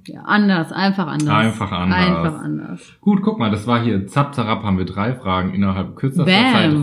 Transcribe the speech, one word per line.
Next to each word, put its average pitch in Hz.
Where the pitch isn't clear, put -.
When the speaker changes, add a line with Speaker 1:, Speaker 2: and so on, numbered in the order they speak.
Speaker 1:
Ja, -
anders, 196
einfach 190
anders. 147
Speaker 2:
Einfach 107
anders. 90
Speaker 1:
Einfach 90
anders. 151
Speaker 2:
Gut, 202
guck 214
mal, 113
das 104
war 120
hier, 101
zapp, 139
zarab, 107
haben 98
wir 92
drei 101
Fragen 92
innerhalb 95
kürzester 143
Speaker 1:
Bam. 214
Speaker 2:
Zeit 170